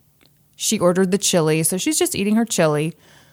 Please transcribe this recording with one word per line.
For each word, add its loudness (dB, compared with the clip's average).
She -2
ordered 2
the 0
chili, 2
so -2
she's -2
just -2
eating 0
her 2
chili. 0